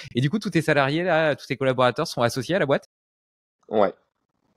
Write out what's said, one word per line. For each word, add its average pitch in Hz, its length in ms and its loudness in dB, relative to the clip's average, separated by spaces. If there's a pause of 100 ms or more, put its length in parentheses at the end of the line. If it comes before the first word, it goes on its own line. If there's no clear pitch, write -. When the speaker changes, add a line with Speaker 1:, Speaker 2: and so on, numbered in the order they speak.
(160)
Speaker 1:
Et 120 40 -2
du 139 100 0
coup, 214 80 -4
tous 208 120 -6
tes 165 120 0
salariés 147 420 0
là, 160 320 2
tous - 100 -16
tes 139 100 -6
collaborateurs 127 520 0
sont - 140 -4
associés 120 340 -2
à 196 40 2
la 170 60 0
boîte ? 139 180 0 (840)
Speaker 2:
Ouais. 101 240 2 (640)